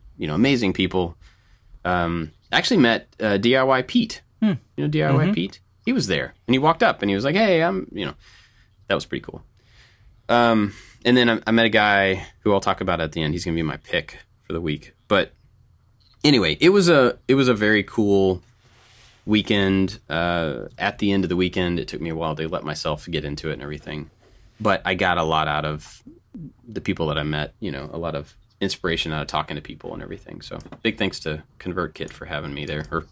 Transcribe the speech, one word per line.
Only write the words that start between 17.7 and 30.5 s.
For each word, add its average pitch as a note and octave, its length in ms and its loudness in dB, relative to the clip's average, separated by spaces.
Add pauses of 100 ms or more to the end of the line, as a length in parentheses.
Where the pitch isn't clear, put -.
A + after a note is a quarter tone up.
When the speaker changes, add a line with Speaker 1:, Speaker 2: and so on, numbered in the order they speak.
Speaker 1:
cool G2 600 2 (840)
weekend. G2 760 2 (100)
Uh, E2 560 -2 (120)
at G2+ 220 -2
the G2+ 120 2
end G2 140 2
of E2+ 40 -4
the F2 60 0
weekend, F2 440 0
it D2+ 80 -8
took - 140 -10
me E2+ 80 -6
a D#2+ 60 -6
while D#2+ 200 -4
to D#2+ 120 -6
let E2+ 160 -6
myself D2+ 460 -6
get D2+ 160 -6
into D2 240 -8
it D2 40 -6
and A#1+ 100 -10
everything. D2+ 460 -12 (500)
But G#2 260 0
I F#2+ 80 2
got F2+ 240 0
a F2 60 0
lot D#2 240 0
out D2+ 180 -2
of - 380 -10 (640)
the A2 140 -8
people - 260 -4
that D2 100 -4
I D2+ 60 -4
met, D2+ 360 -4
you F#2+ 120 -8
know, C#2+ 200 -10
a D2+ 60 -12
lot E2 180 -6
of D2 200 -12 (260)
inspiration E2+ 520 -4
out D#2 80 -4
of D#2 60 -8
talking D#2 280 -6
to D2+ 60 -10
people - 320 -14
and F2 100 -12
everything. F#2 380 -16
So - 180 -14 (240)